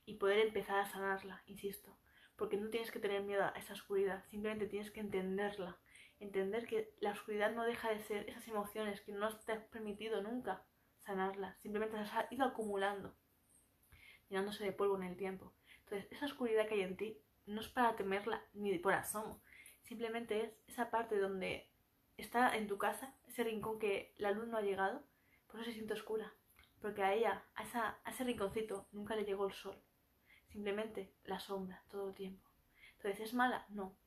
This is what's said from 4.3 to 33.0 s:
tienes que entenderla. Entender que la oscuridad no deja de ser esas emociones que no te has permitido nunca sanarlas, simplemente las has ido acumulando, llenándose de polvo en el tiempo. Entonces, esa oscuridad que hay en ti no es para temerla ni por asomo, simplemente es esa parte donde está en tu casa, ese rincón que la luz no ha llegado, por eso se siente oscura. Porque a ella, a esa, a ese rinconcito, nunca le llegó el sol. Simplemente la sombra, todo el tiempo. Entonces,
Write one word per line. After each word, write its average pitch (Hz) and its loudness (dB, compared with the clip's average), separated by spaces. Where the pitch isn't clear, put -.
tienes 208 -4
que 220 -8
entenderla. 190 0
Entender 202 0
que 220 -2
la 208 2
oscuridad 208 2
no 233 0
deja 233 0
de 214 2
ser 208 -4
esas - -10
emociones 208 -2
que 208 -12
no 208 -2
te - -6
has 214 -2
permitido 214 -4
nunca 220 -2
sanarlas, 196 -2
simplemente 214 -2
las 208 -4
has 220 0
ido 254 4
acumulando, 202 0
llenándose 202 0
de 202 2
polvo 202 4
en 185 -2
el 180 -4
tiempo. 190 -6
Entonces, - -6
esa - -4
oscuridad 220 2
que 220 0
hay 202 4
en 185 -2
ti 220 -6
no 214 -4
es - -8
para 233 6
temerla 202 0
ni 202 2
por 185 6
asomo, 214 -2
simplemente 226 0
es 233 -4
esa 233 -2
parte 226 2
donde 190 0
está 233 4
en 214 0
tu 202 -2
casa, 220 0
ese - -2
rincón 220 0
que 196 0
la 202 2
luz 226 0
no 233 0
ha 214 2
llegado, 202 2
por 214 -12
eso 233 -4
se 220 -4
siente 214 -4
oscura. 214 -4
Porque 202 -2
a 196 6
ella, 202 4
a 220 -4
esa, 226 0
a - -8
ese 262 -4
rinconcito, 220 0
nunca 208 -4
le 208 2
llegó 196 2
el 196 -2
sol. - -12
Simplemente 208 -4
la 190 -4
sombra, 190 -6
todo 202 -4
el 190 -10
tiempo. 190 -10
Entonces, 202 -2